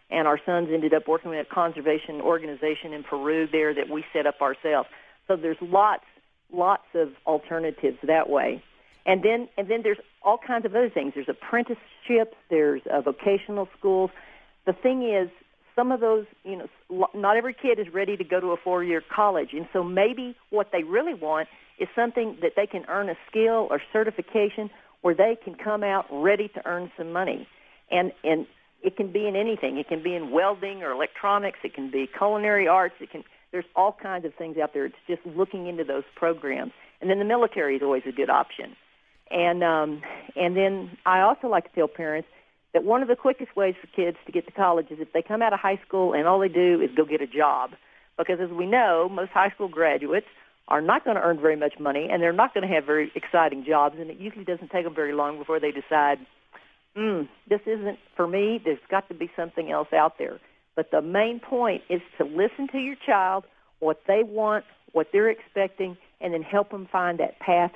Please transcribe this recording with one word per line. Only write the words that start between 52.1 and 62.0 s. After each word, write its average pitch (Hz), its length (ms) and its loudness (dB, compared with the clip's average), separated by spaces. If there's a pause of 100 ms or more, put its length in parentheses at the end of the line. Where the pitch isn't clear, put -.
they're 170 80 4
not 214 220 2
gonna 190 140 -2
have 156 180 0
very 151 280 0
exciting 143 520 0
jobs, 147 340 2
and 160 100 -10
it 156 80 -16
usually 202 280 -14
doesn't 170 260 -8
take 180 140 -2
them 160 100 -8
very 147 160 -2
long 147 260 -2
before 156 220 -4
they 147 120 -2
decide, 143 460 2 (800)
"Hmm, 202 280 -2 (260)
this 208 160 2
isn't 214 340 -4 (160)
for 175 100 0
me. 202 380 0
There's 147 160 0 (100)
got 196 200 -2
to 175 40 -14
be 170 220 -8
something 170 340 -6
else 151 220 -4
out 160 260 4
there." 147 220 -8 (360)
But 160 160 -4
the 156 100 2
main 214 400 0
point 240 480 -2
is 180 100 0 (200)